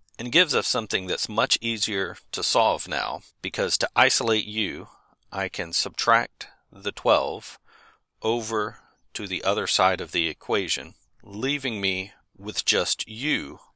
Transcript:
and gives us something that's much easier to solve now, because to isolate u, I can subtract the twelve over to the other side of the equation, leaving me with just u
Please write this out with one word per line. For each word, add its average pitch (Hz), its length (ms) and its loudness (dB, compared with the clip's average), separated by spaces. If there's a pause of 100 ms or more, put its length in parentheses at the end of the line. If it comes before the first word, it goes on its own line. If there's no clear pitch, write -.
(180)
and 120 120 -6
gives 151 240 4
us 107 140 2
something 104 400 -2
that's 85 200 -2
much 113 320 2
easier 101 560 -2 (140)
to 92 140 -6
solve 107 420 2
now, 90 360 -4 (180)
because 95 380 -2
to - 180 0
isolate 117 480 2
u, 101 420 -4 (460)
I 95 160 -4
can 85 240 -6
subtract - 760 2 (240)
the 98 220 -6
twelve 85 680 2 (640)
over 110 560 -2 (380)
to 104 120 -6
the 90 160 -4
other 101 240 0
side 92 340 4
of 85 120 -8
the 82 160 0
equation, 82 640 -2 (300)
leaving 117 560 -4
me 95 320 -2 (240)
with 104 280 -4
just - 440 2
u 107 500 -4 (180)